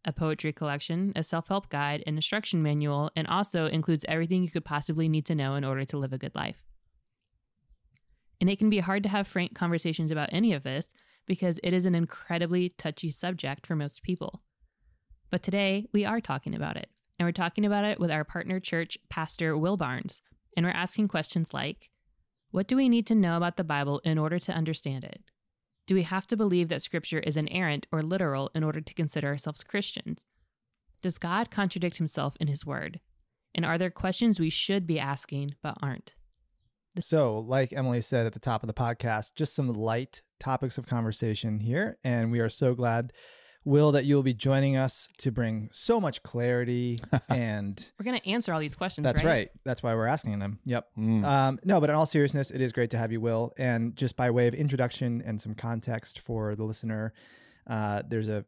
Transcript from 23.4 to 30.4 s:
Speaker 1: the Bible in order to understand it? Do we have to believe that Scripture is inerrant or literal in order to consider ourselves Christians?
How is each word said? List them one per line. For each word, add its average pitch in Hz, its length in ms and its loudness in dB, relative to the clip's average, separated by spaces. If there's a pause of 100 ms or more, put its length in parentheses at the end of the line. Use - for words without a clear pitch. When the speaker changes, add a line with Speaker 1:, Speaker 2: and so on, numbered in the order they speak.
Speaker 1:
the 185 80 0
Bible 143 400 0
in 160 140 4
order 156 220 2
to - 120 -4
understand 151 520 -2
it? - 180 -14 (640)
Do 190 80 4
we 190 80 6
have 185 260 -2
to 233 80 0
believe 180 320 4
that 160 140 -2
Scripture - 380 -4
is 151 160 0
inerrant 156 560 -2
or 156 100 0
literal 156 520 -2
in 160 100 0
order 156 160 -2
to - 140 -14
consider 147 340 -2
ourselves 147 360 -6
Christians? - 600 -6 (800)